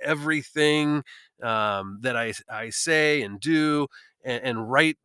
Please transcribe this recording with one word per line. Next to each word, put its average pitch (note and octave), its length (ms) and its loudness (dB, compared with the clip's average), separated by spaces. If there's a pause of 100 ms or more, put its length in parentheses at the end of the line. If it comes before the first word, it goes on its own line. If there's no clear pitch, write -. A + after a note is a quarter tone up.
everything, D3+ 1000 0 (360)
um, G#2 600 -2
that B2 160 -2
I, A2+ 160 -2 (180)
I A2+ 200 -10
say D3+ 520 2
and G2+ 160 -8
do D3+ 480 2 (380)
and, A#2+ 180 -4
and A#2 280 -4
write D#3 340 4